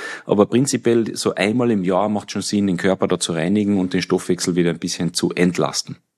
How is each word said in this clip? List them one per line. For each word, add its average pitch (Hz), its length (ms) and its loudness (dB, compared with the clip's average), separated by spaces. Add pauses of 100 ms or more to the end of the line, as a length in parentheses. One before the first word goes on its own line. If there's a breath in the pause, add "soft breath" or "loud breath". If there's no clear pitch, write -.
(260 loud breath)
Aber 101 200 4
prinzipiell 120 720 0
so - 180 -2
einmal 117 360 2
im 101 140 0
Jahr 95 240 2
macht 104 240 -4
schon 101 100 -4
Sinn, 101 240 0
den 92 100 0
Körper 95 320 0
da 90 100 0
zu - 140 -4
reinigen 101 460 0
und 92 160 -2
den 90 80 0
Stoffwechsel 90 540 0
wieder 85 140 2
ein 80 80 -4
bisschen 85 360 -4
zu - 180 0
entlasten. 85 640 -2 (220)